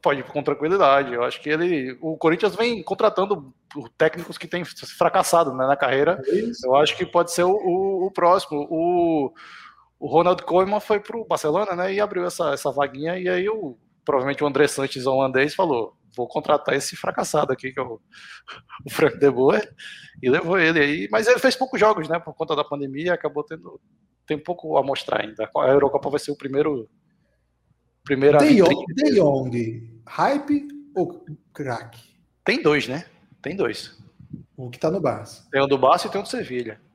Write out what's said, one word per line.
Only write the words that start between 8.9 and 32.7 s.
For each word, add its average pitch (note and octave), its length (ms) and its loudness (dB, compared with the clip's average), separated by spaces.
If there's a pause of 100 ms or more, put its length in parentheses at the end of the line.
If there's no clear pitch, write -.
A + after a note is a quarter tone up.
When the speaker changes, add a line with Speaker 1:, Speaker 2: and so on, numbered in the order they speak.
Speaker 1:
o - 20 -8
Ronald E3+ 360 2
Koeman F#3+ 380 2
foi G#3 200 0
pro A3+ 240 -10
Barcelona, F3 500 -2
né, F#3 200 -4
e G3+ 60 -2
abriu F#3+ 260 -2
essa, E3 260 -2
essa C#3 180 -4
vaguinha, C#3+ 480 -4
e F3+ 80 -6
aí F#3 220 0
o, G3 300 -8 (260)
provavelmente C#3 400 0
o - 20 0
André C#3+ 220 2
Sanches, C3+ 380 -4
holandês, C3+ 480 0
falou, C3 400 0 (200)
"Vou B2 140 -6
contratar D3 460 -2
esse C#3 200 -4
fracassado D3+ 580 -2
aqui, C3 200 -6
que C#3 80 -8
é - 20 -4
o, A#2+ 160 -10 (840)
o C#3+ 60 -12
Frank - 280 0
de C#3 120 6
Boer", C#3+ 360 2 (560)
e B2+ 60 0
levou E3+ 300 2
ele E3 200 2
aí. D3+ 320 0
Mas G#3+ 160 0
ele B3 120 4
fez C4 180 2
poucos C4 240 -4
jogos, G#3 260 2
né, E3 120 -2
por E3 160 -12
conta D#3+ 200 -6
da D3 80 -2
pandemia, C#3+ 520 -4
acabou D3 300 -6
tendo, E3+ 360 -16 (460)
tem D3+ 120 -4
pouco D#3 380 -4
a C#3 60 4
mostrar C#3 400 -2
ainda. A2 340 -8
A C#3+ 120 2
Eurocopa C#3 420 2
vai C#3+ 100 -2
ser D3 120 -8
o C#3+ 40 -6
primeiro, C#3 500 -2 (1160)
primeira C#3+ 340 6
Speaker 2:
De C#4+ 180 8
Jong, F3+ 120 8
Speaker 1:
vitrine - 260 0
Speaker 2:
De C4 100 -2
Speaker 1:
dele. C4+ 120 4
Speaker 2:
Jong, B2+ 880 0
hype C#4+ 640 -2 (260)
ou - 300 -4 (280)
craque? - 480 -10 (440)
Speaker 1:
Tem B3+ 180 0
dois, D3 260 2